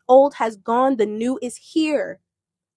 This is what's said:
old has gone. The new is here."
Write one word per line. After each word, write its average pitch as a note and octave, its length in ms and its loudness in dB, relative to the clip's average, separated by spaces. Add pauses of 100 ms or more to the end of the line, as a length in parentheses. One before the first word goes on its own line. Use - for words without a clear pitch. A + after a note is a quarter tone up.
old C#4 260 6
has A3+ 220 -4
gone. B3 400 0
The G#3+ 100 0
new A3+ 360 -4
is - 140 -10
here." D4 640 -4 (560)